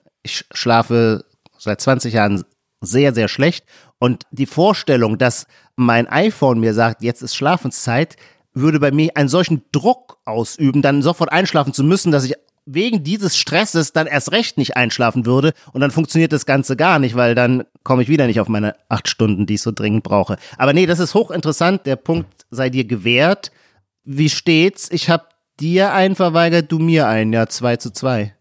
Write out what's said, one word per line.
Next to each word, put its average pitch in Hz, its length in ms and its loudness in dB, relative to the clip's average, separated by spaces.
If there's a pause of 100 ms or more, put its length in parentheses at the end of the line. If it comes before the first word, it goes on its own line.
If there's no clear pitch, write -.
(220)
Ich - 220 -10 (100)
schlafe 117 680 0 (340)
seit - 240 -6
zwanzig 123 320 0
Jahren 104 300 0 (380)
sehr, 127 320 2
sehr 110 160 0
schlecht 156 360 -2 (340)
und 123 320 0
die 135 140 -4
Vorstellung, 135 720 0
dass 123 300 0 (300)
mein 120 300 2
iPhone 143 520 0
mir 113 140 2
sagt, 113 280 0
jetzt 120 200 -4
ist 127 140 -10
Schlafenszeit, 139 840 -2 (360)
würde 147 280 0
bei 143 100 2
mir 156 240 0
einen 143 140 0
solchen 165 420 0
Druck 185 540 -2
ausüben, 131 560 -2
dann 143 200 2
sofort 165 300 0
einschlafen 156 420 0
zu 139 100 -2
müssen, 175 280 2
dass 135 140 2
ich 131 80 -6 (340)
wegen 185 360 -2
dieses 190 340 -2
Stresses 170 560 -2
dann 160 140 0
erst 147 240 -4
recht 226 260 -2
nicht 131 180 -2
einschlafen 120 500 0
würde 135 280 2 (200)
und 131 80 -2
dann 139 100 2
funktioniert 160 420 0
das 147 120 -2
Ganze 135 300 0
gar 160 220 2
nicht, 127 180 0
weil 120 200 2
dann 123 280 2 (200)
komme 127 180 2
ich 117 60 0
wieder 147 180 2
nicht 113 140 0
auf 95 80 -2
meine 104 280 -2 (140)
acht - 180 -4
Stunden, 107 380 0
die 104 100 -2
ich 101 60 -6
so 120 100 -4
dringend 107 320 -2
brauche. 98 340 -2 (200)
Aber 135 160 2
nee, 180 140 4
das 170 120 0
ist 170 140 -4
hochinteressant, 185 720 -2
der 135 100 -2
Punkt 165 320 -4 (220)
sei 127 220 -4
dir 127 140 -2
gewährt. 120 640 0 (520)
Wie 143 260 0
steht's? 170 640 0
Ich 170 180 -4
hab - 260 -2 (240)
dir 180 340 0
einen 190 220 2
verweigert, 170 560 2
du 160 80 0
mir 160 280 2
einen, 110 260 0
ja, 113 140 2
zwei 120 280 0
zu 117 160 -10
zwei. 110 500 -4